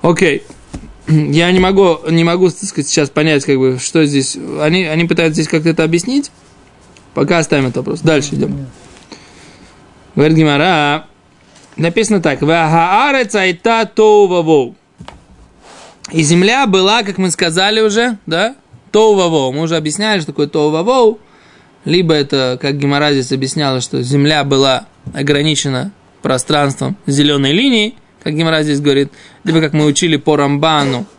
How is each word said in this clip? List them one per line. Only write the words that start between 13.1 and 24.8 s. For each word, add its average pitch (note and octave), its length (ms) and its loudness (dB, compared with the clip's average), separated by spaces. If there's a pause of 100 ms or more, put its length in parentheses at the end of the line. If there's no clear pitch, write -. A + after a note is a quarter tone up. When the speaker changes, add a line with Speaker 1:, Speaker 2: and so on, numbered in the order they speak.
Speaker 1:
айта G3+ 480 0
тоу G#3 420 4
вавоу». D#3+ 480 2 (1400)
И E3 120 0
земля F#3+ 440 2
была, G3 380 2
как F#3+ 140 -8
мы F#3 120 0
сказали F#3+ 500 -2
уже, A3 460 0
да, G3+ 300 -2 (340)
тоу G#3+ 240 4
вавоу. D#3+ 380 0
Мы D3 100 -4
уже E3 140 -2
объясняли, F#3+ 440 -2
что D3+ 120 -8
такое D3 160 -2
тоу D3+ 220 0
вавоу. A3 500 2 (640)
Либо E3 300 2
это, C3+ 460 -2
как C#3+ 180 -4
Гемара C#3+ 340 0
здесь C3 180 -2
объясняла, C3+ 500 -2
что C3 220 -6
земля C#3+ 400 0
была C3+ 440 0 (260)